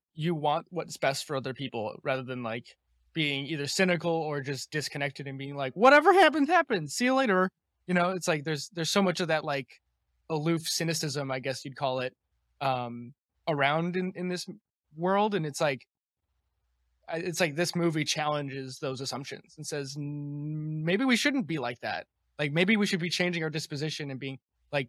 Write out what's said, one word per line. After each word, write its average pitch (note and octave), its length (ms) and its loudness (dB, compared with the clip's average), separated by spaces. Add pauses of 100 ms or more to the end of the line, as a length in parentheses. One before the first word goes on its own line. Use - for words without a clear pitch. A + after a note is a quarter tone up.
(140)
you E3 200 -2
want D3+ 360 -2
what's E3+ 260 -8
best C3+ 300 0
for D3+ 100 -4
other C3 180 -4
people A#2 480 -6
rather C3 200 -2
than, B2+ 200 -8
like, A#2 340 -8 (360)
being C#3+ 340 -2
either C#3+ 200 -4
cynical F3 460 2
or D3+ 280 -2
just C3+ 300 -8
disconnected C#3+ 560 -4
and C3+ 120 -8
being C#3 180 -10
like, C3+ 180 -4
"Whatever D4 380 8
happens, D#4 360 6
happens. B3 460 2
See B3 120 0
you C4 80 4
later." G3 360 4 (360)
You F3+ 80 0
know, F3+ 160 4
it's F#3 180 -2
like D3+ 160 0
there's, D3 260 -4
there's D#3+ 200 -4
so G3+ 120 6
much F#3 180 2
of E3+ 80 0
that, D#3 160 2
like, C#3 360 -6 (480)
aloof E3 400 0
cynicism, D3+ 600 -2
I C3 100 -2
guess C3 240 -6
you'd C#3 120 -12
call C3 240 -2
it, B2+ 140 -4 (460)
um, B2 540 -4 (340)
around D#3 480 2
in, F#3 180 -2
in F3+ 140 -4
this F3+ 180 -4 (500)
world. G3 380 2
And E3 120 0
it's C#3+ 140 -8
like, C#3+ 260 0 (1200)
I, E3 100 -4
it's E3+ 220 -4
like D3+ 160 2
this D#3 180 0
movie E3 300 2
challenges C#3+ 720 -2
those C3 220 -4
assumptions - 560 -10
and D3+ 100 -14
says, C#3 300 -8
"Mm, D3 880 -6
maybe G3 200 2
we B3+ 120 6
shouldn't C4+ 300 0
be D#3 120 -2
like B2 220 -6
that. G2+ 260 -4 (320)
Like, D3 140 -2
maybe F#3 240 4
we G3+ 100 4
should F#3+ 140 0
be F3 100 -4
changing F3 320 0
our D#3 80 -2
disposition D3 600 -6
and C3+ 100 -8
being, C3+ 180 -8 (340)
like, C#3 160 -2